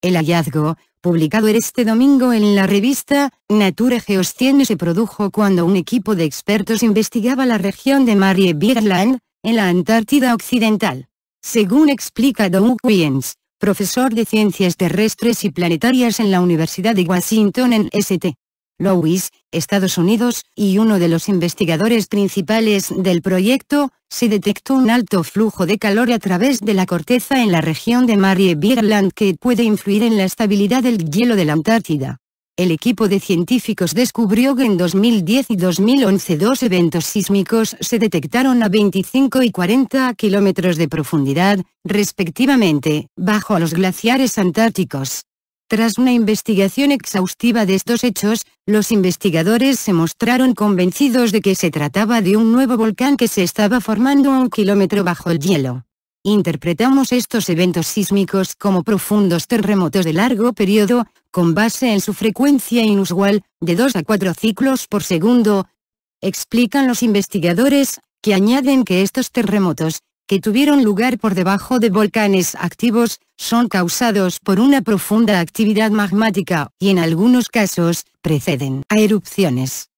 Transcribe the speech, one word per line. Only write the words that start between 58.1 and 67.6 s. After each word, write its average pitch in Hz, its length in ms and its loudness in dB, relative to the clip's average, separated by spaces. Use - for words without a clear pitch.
como 190 280 -2
profundos 196 640 0
terremotos 196 580 0
de 160 80 -2
largo 226 400 0
periodo, 208 520 0
con 170 220 2
base 226 380 0
en 202 80 2
su 202 140 -6
frecuencia 240 720 0
inusual, 196 580 0
de 170 160 -2
dos 247 220 0
a 160 60 -4
cuatro 190 300 -2
ciclos 247 540 -2
por 202 160 -4
segundo", 202 640 0
explican 240 640 -2
los 247 160 -2
investigadores, 208 960 0